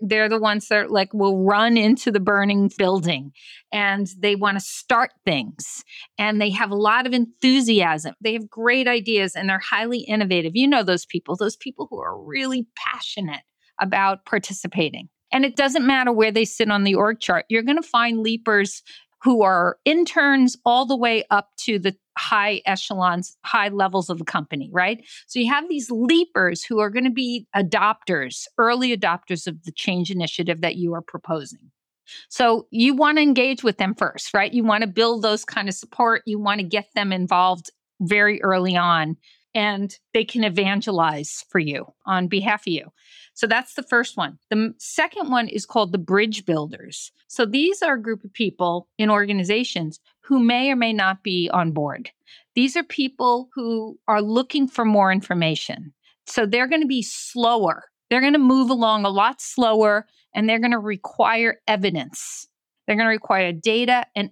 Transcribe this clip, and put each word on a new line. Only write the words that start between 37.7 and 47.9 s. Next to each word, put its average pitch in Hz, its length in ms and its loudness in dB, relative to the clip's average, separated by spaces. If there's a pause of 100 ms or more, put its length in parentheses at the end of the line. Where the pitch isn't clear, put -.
very 208 420 2
early 185 340 2
on, 165 400 2 (380)
and 202 420 -2 (160)
they 226 120 2
can 220 200 -2
evangelize 180 1040 -2
for 185 120 0
you 143 260 -6 (180)
on 185 220 0
behalf 208 400 -2
of 180 60 -2
you. 156 200 -8 (420)
So - 120 -2
that's 226 280 -2
the 277 80 -10
first 247 360 -2
one. 156 200 -6 (120)
The 214 60 0
m-, 226 220 -2
second 320 520 -4
one 240 180 0
is 202 160 -8
called 202 280 0
the 202 60 -2
bridge 202 460 -2
builders. - 680 -6 (160)
So 240 180 -2
these 294 340 -2
are 311 140 0